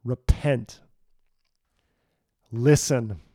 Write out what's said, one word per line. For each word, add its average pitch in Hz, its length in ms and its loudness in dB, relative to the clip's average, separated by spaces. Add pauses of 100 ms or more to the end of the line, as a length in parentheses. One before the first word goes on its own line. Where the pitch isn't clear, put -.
Repent. 123 760 -2 (1700)
Listen. 117 720 0 (120)